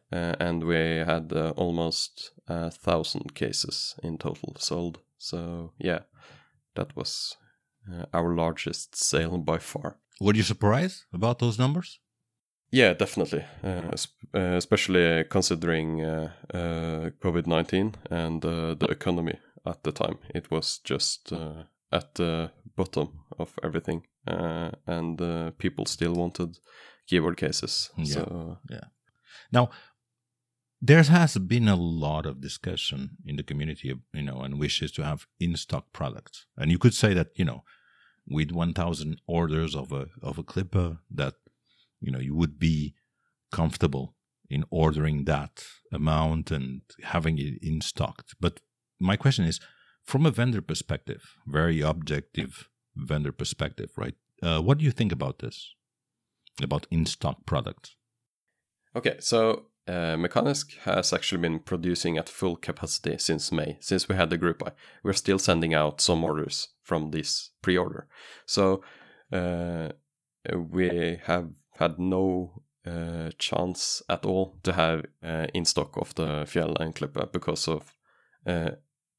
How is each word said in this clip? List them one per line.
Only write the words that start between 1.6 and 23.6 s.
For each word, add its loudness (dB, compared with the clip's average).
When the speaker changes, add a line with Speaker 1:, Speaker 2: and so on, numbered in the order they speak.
Speaker 1:
a -4
thousand -2
cases -4
in -6
total -6
sold. -4
So, -8
yeah, 0
that -4
was, -6
uh, -8
our 2
largest -2
sale 0
by 0
far. -8
Speaker 2:
Were 6
you 4
surprised 2
about 0
those 2
numbers? 0
Speaker 1:
Yeah, 8
definitely. 0
Uh, -4
es-, -4
uh, 2
especially 4
considering, 0
uh, -2
uh, -4
covid 0
nineteen 2
and, -2
uh, -2
the 0
economy -2
at -8
the -2
time. -4
It -6
was -4
just, -4
uh, -8
at -2
the 0
bottom -2
of -8